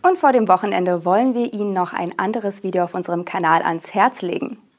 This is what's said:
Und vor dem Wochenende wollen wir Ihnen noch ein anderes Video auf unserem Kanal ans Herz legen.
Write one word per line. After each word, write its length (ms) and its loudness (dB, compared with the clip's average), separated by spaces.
Und 160 4
vor 140 4
dem 160 4
Wochenende 580 2
wollen 300 2
wir 180 -2
Ihnen 200 -4
noch 200 -2
ein 240 -6
anderes 460 -2
Video 220 0
auf 100 -12
unserem 300 -4
Kanal 360 2
ans 320 -4
Herz 280 2
legen. 360 -6